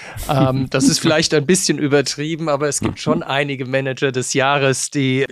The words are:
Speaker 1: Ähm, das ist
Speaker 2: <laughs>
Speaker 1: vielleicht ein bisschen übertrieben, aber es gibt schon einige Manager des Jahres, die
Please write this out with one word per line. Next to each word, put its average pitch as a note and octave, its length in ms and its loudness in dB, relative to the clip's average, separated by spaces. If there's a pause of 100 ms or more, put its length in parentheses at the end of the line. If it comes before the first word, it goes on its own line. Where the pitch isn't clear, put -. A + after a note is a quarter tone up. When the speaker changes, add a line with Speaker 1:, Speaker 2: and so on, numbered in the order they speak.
(300)
Speaker 1:
Ähm, C3 400 2
das C3+ 160 2
ist A3+ 140 4
Speaker 2:
<laughs> - 20 -10
Speaker 1:
vielleicht E3 320 2
ein D3+ 120 2
bisschen E3+ 320 2
übertrieben, D3 720 0
aber D3 220 0
es C3+ 100 -4
gibt G2+ 200 -4
schon D#3 220 0
einige C#3 440 -2
Manager C3+ 480 -2
des B2 200 -4
Jahres, C3+ 580 2
die C3+ 400 0